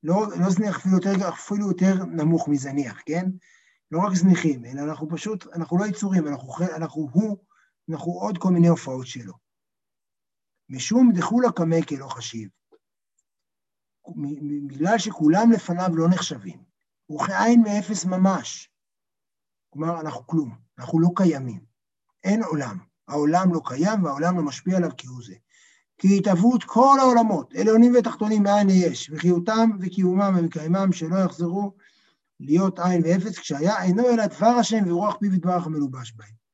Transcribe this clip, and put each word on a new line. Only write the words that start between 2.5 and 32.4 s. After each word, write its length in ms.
כן? 240
לא 80
רק 140
זניחים, 520
אלא 160
אנחנו 280
פשוט, 440
אנחנו 240
לא 80
יצורים, 420
אנחנו 220
ח-, 120
אנחנו 520
הוא, 240
אנחנו 220
עוד 260
כל 140
מיני 160
הופעות 400
שלו. 260
"משום 440
דכולה 380
קמיה 340
כלא 220
חשיב." 420
מ-, 580
מ-, 20
בגלל 300
שכולם 540
לפניו 420
לא 160
נחשבים, 540
הוא 220
כאין 340
מאפס 440
ממש. 640
כלומר, 320
אנחנו 260
כלום, 280
אנחנו 220
לא 160
קיימים. 560
אין 200
עולם, 340
העולם 460
לא 120
קיים 380
והעולם 340
לא 60
משפיע 340
עליו 200
כהוא 260
זה. 100
"כי 200
התהוות 460
כל 360
העולמות, 540
עליונים 460
ותחתונים 440
מאין 240
ליש, 460
וחיותם 560
וקיומם 580
ומקיימם 540
שלא 240
יחזרו 580